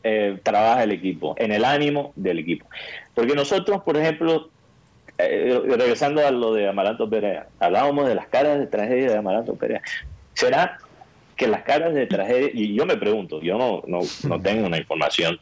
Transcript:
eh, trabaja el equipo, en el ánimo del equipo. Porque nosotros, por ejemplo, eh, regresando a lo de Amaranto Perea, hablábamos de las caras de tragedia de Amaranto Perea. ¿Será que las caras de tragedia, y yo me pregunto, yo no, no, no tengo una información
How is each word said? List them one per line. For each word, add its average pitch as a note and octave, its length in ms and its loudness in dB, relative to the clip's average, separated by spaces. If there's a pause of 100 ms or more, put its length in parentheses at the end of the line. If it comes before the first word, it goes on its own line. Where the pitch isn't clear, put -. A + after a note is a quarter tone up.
eh, G#2 380 0
trabaja A2 400 4
el G#2+ 100 0
equipo, E2 440 -4
en A2 140 0
el G#2+ 140 0
ánimo D3 500 -2
del F#2+ 240 -2
equipo. E2 260 -6 (480)
Porque A#2+ 220 2
nosotros, F#3+ 480 0
por D3+ 140 0
ejemplo, D#3+ 520 0 (680)
eh, A#2+ 480 2
regresando B2+ 600 2
a C#3 60 4
lo A#2+ 220 0
de G#2 160 2
Amaranto G#2 400 0
Perea, G2+ 380 -2 (120)
hablábamos C3+ 480 2
de A2+ 80 2
las F2 120 -6
caras C#3+ 320 2
de C3 80 -4
tragedia B2 440 0
de G#2+ 60 2
Amaranto G#2 380 -2
Perea. A#2 260 -4 (520)
¿Será - 440 0 (580)
que B2+ 120 0
las G#2 160 0
caras D3+ 320 0
de C3 100 2
tragedia, A#2 480 0
y G#2+ 220 -2
yo C#3+ 100 2
me F#3 100 2
pregunto, G2+ 460 -2
yo F2+ 160 0
no, A#2 300 0
no, F2 140 -2 (260)
no E2 120 -2
tengo G2+ 280 0
una E2 100 -2
información D#2+ 640 -2